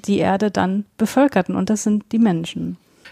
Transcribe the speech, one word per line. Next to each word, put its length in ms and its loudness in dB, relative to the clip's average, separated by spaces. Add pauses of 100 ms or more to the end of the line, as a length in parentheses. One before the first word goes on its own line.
die 120 2
Erde 340 0
dann 340 -2 (120)
bevölkerten 580 0
und 140 -2
das 140 -2
sind 280 -2
die 80 0
Menschen. 580 -2 (340)